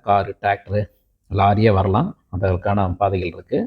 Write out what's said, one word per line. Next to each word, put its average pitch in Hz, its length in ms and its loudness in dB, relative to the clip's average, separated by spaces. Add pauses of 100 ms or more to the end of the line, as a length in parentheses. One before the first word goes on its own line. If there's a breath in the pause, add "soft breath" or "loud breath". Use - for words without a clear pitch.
காரு, 101 240 0 (100)
டிராக்டரு, 101 400 -4 (580)
லாரியே 104 400 4
வரலாம். 107 300 0 (200)
அதற்கான 95 580 -2 (140)
பாதைகள் 92 340 -2
இருக்கு. 117 320 -6